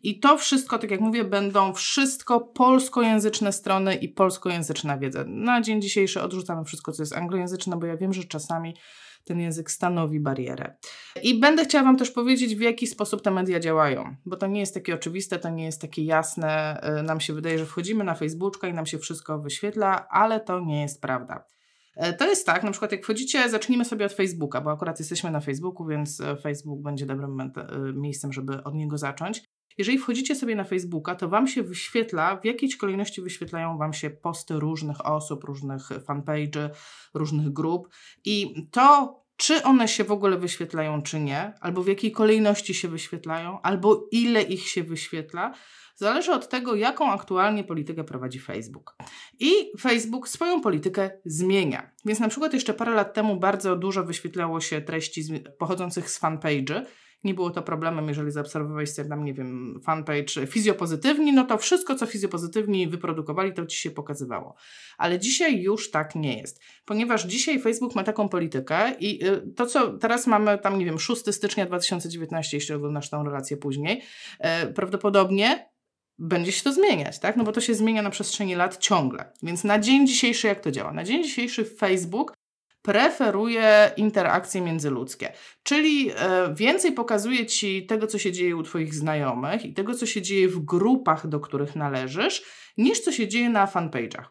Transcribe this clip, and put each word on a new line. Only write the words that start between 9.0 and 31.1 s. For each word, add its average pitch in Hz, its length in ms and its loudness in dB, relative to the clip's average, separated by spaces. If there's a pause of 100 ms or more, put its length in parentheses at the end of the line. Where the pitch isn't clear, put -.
ten 170 160 -4
język 165 320 -4
stanowi 165 480 0
barierę. 131 560 -4 (480)
I 247 160 2
będę 311 260 6
chciała 285 180 4
wam 262 140 8
też 247 140 0
powiedzieć, 247 440 2
w 208 60 -4
jaki 233 260 0
sposób - 340 -4
te 196 100 2
media 185 280 0
działają, 156 560 2 (100)
bo 180 100 -8
to 196 120 -4
nie 202 120 -2
jest 196 140 -4
takie 180 220 -4
oczywiste, 170 440 -6
to 170 100 -6
nie 160 160 -4
jest 156 160 -8
takie 156 220 -6
jasne. 156 800 0
E, 151 220 -2
nam 160 160 -2
się 156 140 -4
wydaje, 160 260 -2
że 160 60 -2
wchodzimy 196 380 -2
na 170 120 -2
Facebooka 175 520 -4
i 175 60 -4
nam 160 120 -4
się 156 140 -6
wszystko 156 400 -8
wyświetla, 196 680 -2
ale 220 300 2
to 185 200 -4
nie 151 220 -2
jest 147 200 -6
prawda. - 440 -6 (500)
E, 170 180 -2
to 269 120 2
jest 370 200 2
tak, 175 180 2
na 208 80 -2
przykład 208 200 -4
jak 196 120 -4
wchodzicie, 247 460 0
zacznijmy 240 360 0
sobie 214 200 -2
od 196 80 -4
Facebooka, 165 480 -2
bo 151 100 -2
akurat 160 280 -4
jesteśmy 170 320 -4
na 151 80 -2
Facebooku, 160 480 -6
więc, 147 340 -4
e, 143 160 -4
Facebook 143 440 -6
będzie 143 240 -6
dobrym 139 300 -6
ment-, 131 220 -8
e, 135 360 -6
miejscem, 139 400 -6
żeby 135 300 -6
od 147 120 -8
niego 151 220 -4
zacząć. 147 460 -6 (340)
Jeżeli 226 200 0
wchodzicie 262 380 -2
sobie 247 200 -2
na 202 80 -2
Facebooka, 175 520 -4